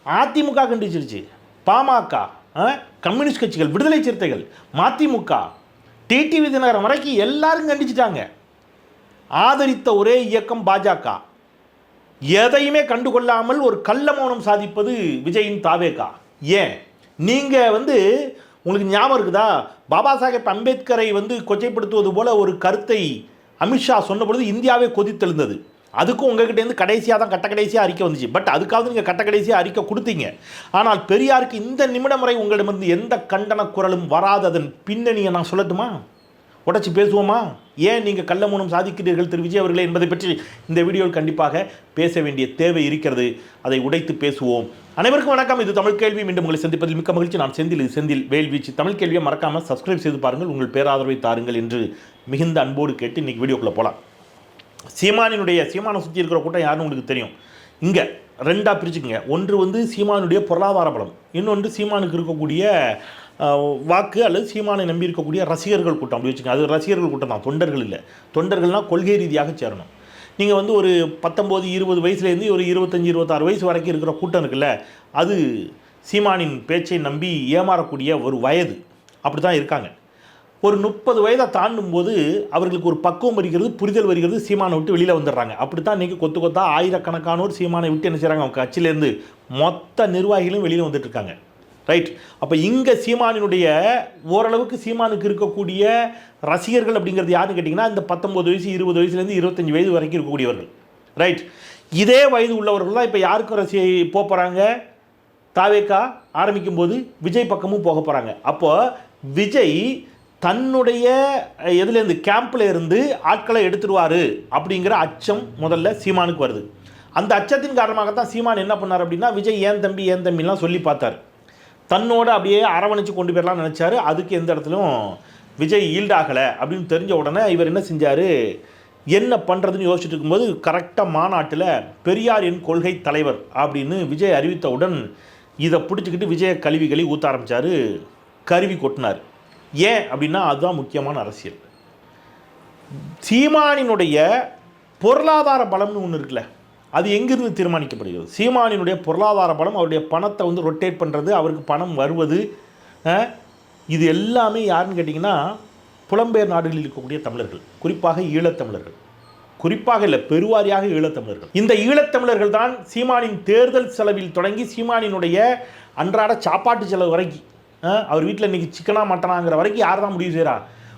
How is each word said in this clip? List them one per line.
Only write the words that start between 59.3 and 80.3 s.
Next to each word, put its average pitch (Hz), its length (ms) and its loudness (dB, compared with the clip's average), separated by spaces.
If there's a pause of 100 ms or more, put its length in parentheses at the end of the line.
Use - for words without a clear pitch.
வந்து 202 400 0
சீமானுடைய 202 420 2
பொருளாதார 185 520 0
பலம், 107 220 -8 (180)
இன்னொன்று 202 460 -2
சீமானுக்கு 196 460 -2
இருக்கக்கூடிய, 156 720 0 (440)
ஆ, 143 160 2 (300)
வாக்கு 196 400 2
அல்லது 190 280 0
சீமானை 208 320 -2
நம்பி 170 220 -2
இருக்கக்கூடிய 165 380 -4
ரசிகர்கள் 170 520 0
கூட்டம். 123 220 -4
அப்படி 127 160 -2
வச்சுக்கோங்க. 123 120 -10
அது 139 200 2
ரசிகர்கள் 160 420 0
கூட்டம் 135 200 -4
தான், 107 120 -6
தொண்டர்கள் 147 380 -2
இல்ல. 104 200 -6 (340)
தொண்டர்கள்னா 185 540 0
கொள்கை 175 280 2
ரீதியாக 160 360 0
சேரணும். 98 400 -10 (460)
நீங்க 202 180 4
வந்து 202 180 2
ஒரு 180 480 2
பத்தொன்பது, 190 500 -2
இருபது 185 300 0
வயசுலேருந்து 185 500 0
ஒரு 180 120 2
இருபத்தஞ்சு, 180 400 0
இருபத்தாறு 165 420 2
வயசு 180 200 0
வரைக்கும் 170 300 0
இருக்கிற 156 240 -2
கூட்டம் 170 260 0
இருக்குல்ல, 131 360 -2 (300)
அது 151 580 0 (420)
சீமானின் 180 540 0
பேச்சை 170 320 -2
நம்பி 147 560 -2
ஏமாறக்கூடிய 165 680 0
ஒரு 127 180 -2
வயது. 127 460 0 (360)
அப்படி 147 220 -2
தான் 180 100 2
இருக்காங்க. 139 380 -2 (680)